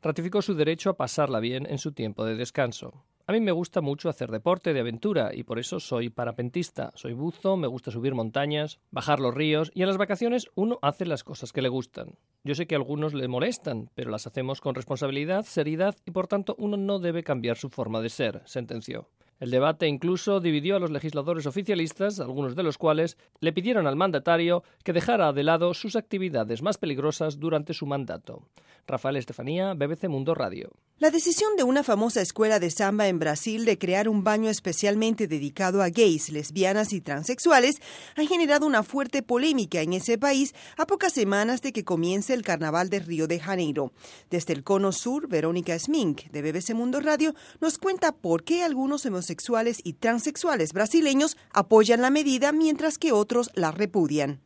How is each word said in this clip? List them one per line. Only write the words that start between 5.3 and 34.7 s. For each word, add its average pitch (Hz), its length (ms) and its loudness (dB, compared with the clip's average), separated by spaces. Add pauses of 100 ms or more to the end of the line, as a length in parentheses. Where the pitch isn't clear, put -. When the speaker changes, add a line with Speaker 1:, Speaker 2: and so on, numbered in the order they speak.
Speaker 1:
y 120 100 -8
por 117 160 -6
eso 165 200 -6
soy 117 300 -4
parapentista, 123 840 -6
soy 123 180 -10
buzo, 170 420 -2
me 160 120 -2
gusta 123 240 -8
subir 123 240 -2
montañas, 143 640 -2 (100)
bajar 147 300 0
los 123 140 0
ríos 151 420 0
y 185 80 0
en 185 40 2
las 190 100 0
vacaciones 214 580 -2
uno 226 260 -2
hace 147 240 -2
las 156 180 -4
cosas - 300 -14
que 143 80 -2
le 127 80 0
gustan. - 460 -8 (280)
Yo 139 120 -4
sé 165 100 -4
que 160 80 -4
a 147 60 2
algunos 147 340 -4
le 135 140 -4
molestan, 127 680 -4
pero 120 160 -8
las 107 160 -6
hacemos 131 340 -6
con 135 140 -4
responsabilidad, 143 720 -4
seriedad 160 580 -2
y - 80 -14
por 185 160 -4
tanto 202 300 -2
uno 208 200 -2
no 196 200 0
debe 170 260 -2
cambiar 120 340 -2
su 139 120 -10
forma 110 320 -4
de 117 80 -4
ser", 113 360 -4
sentenció. 117 640 -10 (320)
El 123 120 -6
debate 147 360 2
incluso 175 520 0
dividió 170 360 0
a 190 40 2
los 170 120 -2
legisladores 147 540 -4
oficialistas, 190 720 -2
algunos 131 360 -4
de 185 80 -2
los 151 140 0
cuales 160 400 2 (220)
le 160 140 0
pidieron 185 340 2
al 139 80 2
mandatario 170 680 2 (200)
que 180 100 -2
dejara 175 380 4
de 139 120 0
lado 165 300 4
sus 202 220 -8
actividades 139 680 -2
más 190 160 -2
peligrosas 147 600 -2
durante 156 340 -2
su - 140 -6
mandato. 139 560 -6 (440)
Rafael 135 280 -2
Estefanía, 156 600 -4
B 143 120 -2
B 160 80 -2
C 190 120 -6
Mundo 143 280 0
Radio. 101 360 -6 (280)
Speaker 2:
La 311 100 6
decisión 349 460 2
de 311 80 4
una 262 200 4
famosa 214 380 2
escuela 214 380 2
de 175 100 0
samba 202 380 2
en 180 100 2
Brasil 185 480 -2
de 220 140 4
crear 196 280 0
un 214 160 2
baño 214 260 2
especialmente 214 800 0